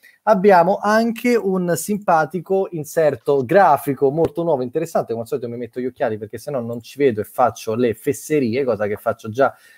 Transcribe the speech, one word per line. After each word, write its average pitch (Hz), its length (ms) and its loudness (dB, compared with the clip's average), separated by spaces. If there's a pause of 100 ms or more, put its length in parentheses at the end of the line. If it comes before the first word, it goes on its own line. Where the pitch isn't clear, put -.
(240)
abbiamo 190 560 4
anche 226 560 0
un 185 400 -2
simpatico 190 960 0
inserto 143 720 0
grafico 143 680 2
molto 160 320 -2
nuovo, 151 180 0
interessante. 156 520 -4
Come 117 80 -6
al 113 60 -12
solito 123 220 -6
mi 117 80 -10
metto 123 220 -10
gli 123 80 -4
occhiali 117 320 -4
perché 110 180 -12
sennò 120 220 -8
non 117 220 -8
ci - 180 -12
vedo 120 220 2
e - 20 -4
faccio 113 500 -2
le 117 220 0
fesserie, 139 680 -2
cosa 107 220 -2
che 101 120 -4
faccio 113 320 -6
già 123 260 0 (220)